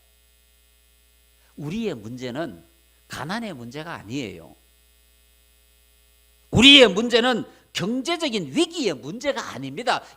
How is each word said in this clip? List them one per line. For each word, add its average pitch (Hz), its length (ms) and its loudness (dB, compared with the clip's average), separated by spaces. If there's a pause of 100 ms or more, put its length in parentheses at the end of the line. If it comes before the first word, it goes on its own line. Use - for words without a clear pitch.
(1600)
우리의 180 380 -6
문제는 120 720 -10 (440)
가난의 196 460 -8
문제가 139 400 -12
아니에요. 92 600 -10 (2000)
우리의 254 380 10
문제는 226 560 0 (280)
경제적인 233 840 -4
위기의 311 400 0
문제가 220 560 -6
아닙니다. 139 520 -4 (140)